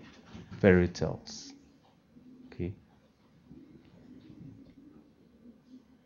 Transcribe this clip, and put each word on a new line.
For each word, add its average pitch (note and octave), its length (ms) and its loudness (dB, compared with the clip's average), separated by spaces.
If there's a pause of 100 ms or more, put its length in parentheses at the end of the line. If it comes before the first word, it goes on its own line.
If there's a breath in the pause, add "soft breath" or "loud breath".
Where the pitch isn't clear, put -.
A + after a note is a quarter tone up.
(600)
fairy F2+ 280 10
tales. - 640 -4 (960)
Okay. F2 280 -6 (3250)